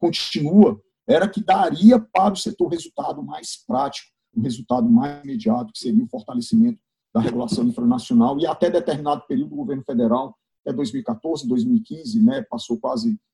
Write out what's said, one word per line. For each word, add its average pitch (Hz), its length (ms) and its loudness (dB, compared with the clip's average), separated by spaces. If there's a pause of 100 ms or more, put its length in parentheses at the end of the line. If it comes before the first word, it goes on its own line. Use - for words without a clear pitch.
continua, 160 800 2 (280)
era 170 200 4
que 208 120 -6
daria 190 600 6
para 190 340 0
o - 20 -8
setor - 320 -4
resultado - 540 -8
mais - 420 -14
prático, 131 440 -6 (280)
um 113 60 0
resultado 123 460 -2
mais 143 360 2
imediato, 117 480 -4
que - 60 -18
seria 120 240 2
o 113 60 -6
fortalecimento 117 720 0 (360)
da 113 60 2
regulação 120 420 -4
infranacional 120 720 2
e 165 80 0
até 156 220 0
determinado 147 580 -2
período 139 220 -4
do 147 80 -12
governo 139 260 -6
federal, 117 540 -2 (240)
até - 160 -8
dois 131 160 -4
mil 135 80 -6
e 110 40 -10
quatorze, 135 440 -6
dois 120 160 0
mil 226 120 4
e - 40 0
quinze, 160 420 -4
né, 135 200 2
passou - 360 -8
quase 117 400 -4 (140)